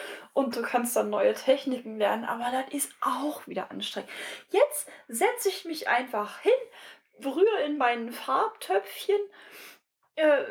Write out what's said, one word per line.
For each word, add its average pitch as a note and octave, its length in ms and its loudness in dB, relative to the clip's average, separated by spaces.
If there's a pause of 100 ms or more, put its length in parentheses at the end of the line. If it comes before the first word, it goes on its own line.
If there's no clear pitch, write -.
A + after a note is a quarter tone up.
(340)
und A#3+ 240 2
du A#3 40 -2
kannst A#3+ 360 0
dann G#3 120 2
neue G#3 260 4
Techniken B3+ 640 0
lernen, G#3+ 280 0
aber A#3+ 260 -4
das C4 220 -4
ist C#4+ 260 -4
auch C#4+ 480 -4
wieder F#3 240 -8
anstrengend. - 400 -8 (380)
Jetzt - 400 2 (180)
setz G4 380 0
ich F#4+ 180 -2
mich E4 240 -6
einfach A3+ 520 -2
hin, G#4 120 4 (720)
rühre E4+ 420 4
in D4 120 -2
meinen A#3+ 340 0
Farbtöpfchen, G4 1080 0 (960)
äh, D4+ 360 4